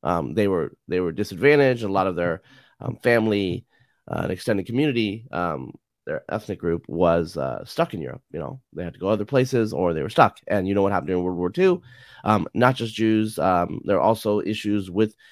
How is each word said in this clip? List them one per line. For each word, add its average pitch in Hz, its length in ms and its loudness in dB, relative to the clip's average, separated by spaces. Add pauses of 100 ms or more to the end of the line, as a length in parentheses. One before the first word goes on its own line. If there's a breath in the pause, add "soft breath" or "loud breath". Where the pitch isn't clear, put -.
Um, 80 320 -2
they 104 120 2
were, 87 300 -2 (100)
they 90 120 -2
were 90 120 0
disadvantaged. 123 680 2
A 107 60 -4
lot 95 180 2
of 92 100 -2
their, 87 280 -2 (360 soft breath)
um, 120 220 -6
family, 107 640 2 (420)
uh, - 140 -6
and 87 100 -4
extended 95 360 -2
community, 117 640 -2
um, 78 420 -4 (320)
their - 240 -6
ethnic 98 300 -6
group 85 280 -2
was, 85 500 2
uh, 65 280 -6
stuck - 300 -4
in 85 80 -8
Europe. 64 180 -12 (100)
You - 60 -10
know, 82 240 -10 (120)
they 85 100 -8
had 85 100 -10
to - 60 -20
go 92 80 -4
other 107 180 0
places 127 480 0
or 85 220 0
they 76 80 -2
were 87 60 -4
stuck. 113 360 4
And 95 220 0
you 98 80 0
know 101 80 2
what 98 80 2
happened 85 160 -2
during 90 160 0
World 90 160 -2
War 90 100 0
Two? 180 320 2 (420 loud breath)
Um, 104 300 2
not 123 220 4
just 117 180 -6
Jews. 110 460 2
Um, 87 460 0
there 98 120 2
are 67 40 2
also 104 400 2
issues 104 500 -4
with 107 240 0 (160 soft breath)